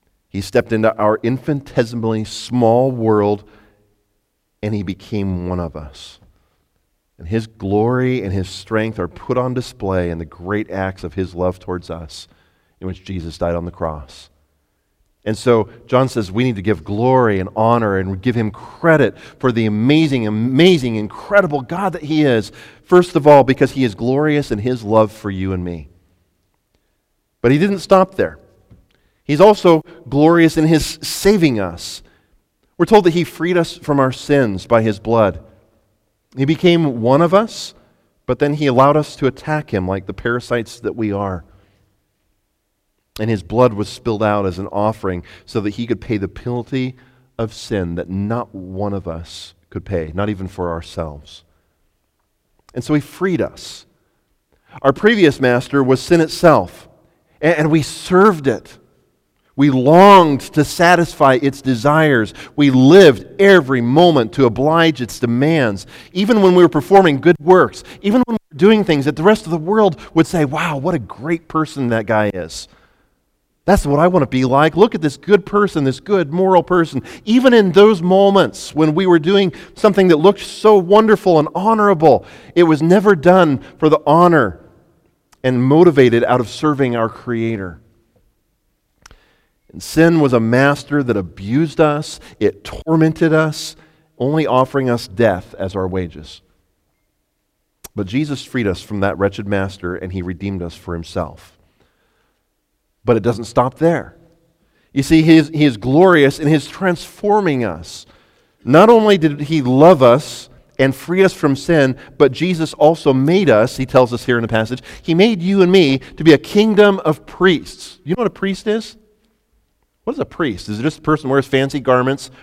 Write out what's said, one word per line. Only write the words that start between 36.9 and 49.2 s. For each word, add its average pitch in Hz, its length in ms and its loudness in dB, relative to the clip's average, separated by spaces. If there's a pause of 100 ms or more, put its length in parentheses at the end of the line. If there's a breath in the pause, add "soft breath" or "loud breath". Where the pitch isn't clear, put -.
one 131 220 2
of 170 120 0
us, - 400 -4 (520)
but 123 120 -4
then 143 160 -2
he 151 120 -4
allowed 135 300 4
us 151 200 -6
to 135 100 -2
attack 151 460 -6
him 92 140 -2
like 95 200 -6
the 101 80 -12
parasites 120 680 -6
that 104 160 -8
we 110 160 -4
are. 98 320 -6 (1700)
And 110 120 -4
his 104 120 -4
blood 120 300 0
was 101 160 -8
spilled 107 340 -8
out 104 220 -2
as 90 140 -6
an 98 100 -10
offering 101 560 -6 (220 loud breath)
so - 160 -6
that 104 80 -6
he 117 160 -10
could 113 140 -6
pay 110 180 -6
the 95 100 -8
penalty 127 680 -8 (420 soft breath)
of 113 160 -8
sin 90 420 -6
that 87 140 -8
not 101 440 -6
one 95 380 -10
of 95 160 -10
us - 460 -16 (160)